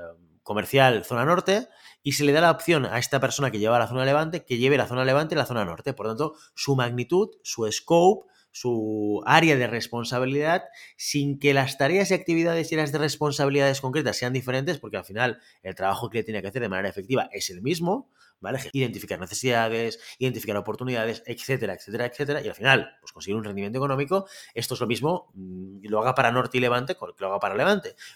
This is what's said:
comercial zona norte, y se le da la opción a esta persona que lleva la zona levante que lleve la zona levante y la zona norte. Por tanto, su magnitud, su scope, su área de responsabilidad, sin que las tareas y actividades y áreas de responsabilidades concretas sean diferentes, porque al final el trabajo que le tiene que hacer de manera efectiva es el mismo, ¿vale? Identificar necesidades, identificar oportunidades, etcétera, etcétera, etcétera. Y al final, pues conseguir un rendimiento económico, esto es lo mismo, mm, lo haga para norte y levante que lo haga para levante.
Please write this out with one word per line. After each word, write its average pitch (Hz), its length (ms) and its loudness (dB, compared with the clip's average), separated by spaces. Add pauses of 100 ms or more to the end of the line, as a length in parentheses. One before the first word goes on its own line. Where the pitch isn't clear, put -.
(440)
comercial 110 600 4
zona 123 220 -2
norte, 185 420 2 (360)
y 143 80 -2
se 139 140 0
le 143 80 6
da 156 80 4
la 170 100 8
opción 160 340 2
a 107 140 -2
esta 131 200 0
persona 131 300 0
que 110 100 -4
lleva 113 200 4
la 113 80 2
zona 131 180 -2
levante 156 400 0
que 123 120 -2
lleve 131 200 4
la 117 100 2
zona 127 180 -2
levante 151 280 2
y 156 40 0
la 127 80 0
zona 113 200 -2
norte. 85 280 -6
Por 104 140 -8
tanto, 147 280 -4 (180)
su 139 220 -2
magnitud, 127 540 0 (120)
su - 300 -4
scope, 175 580 4 (220)
su 107 720 -2
área 156 300 6
de 123 100 2
responsabilidad, 127 1000 -2 (300)
sin 143 440 -2
que 143 160 4
las 135 240 0
tareas 180 320 2
y - 20 4
actividades 165 580 0
y 160 40 0
áreas 156 160 0
de 147 80 0
responsabilidades 139 840 2
concretas 131 360 -2
sean 123 140 -2
diferentes, 131 460 -2
porque 104 200 -8
al 90 80 -8
final 110 340 -2 (240)
el 92 100 -8
trabajo 98 380 -2
que 117 80 -2
le 107 40 -2
tiene 104 200 -6
que 98 60 -8
hacer 123 120 -6
de 110 80 -4
manera 95 180 -2
efectiva 101 440 -2
es - 180 -8
el 92 140 -12
mismo, 175 480 -2 (280)
¿vale? 120 200 -6 (140)
Identificar 101 460 -4
necesidades, 113 800 -2 (200)
identificar 110 380 -2
oportunidades, 113 680 -4
etcétera, 120 480 -4
etcétera, 110 320 -6
etcétera. 139 380 -4
Y 107 40 -8
al 92 60 -6
final, 123 460 2
pues - 120 -20
conseguir 101 260 -6
un 110 60 -6
rendimiento 104 360 -6
económico, 143 480 -2 (260)
esto 117 220 -6
es 110 60 -8
lo 120 40 0
mismo, 123 480 -2
mm, 95 540 -14
lo 107 140 0
haga 123 120 2
para 123 180 2
norte 123 280 0
y - 20 2
levante 123 320 0
que - 300 -12
lo 98 60 -2
haga 98 100 -2
para 98 160 -2
levante. 170 400 0 (200)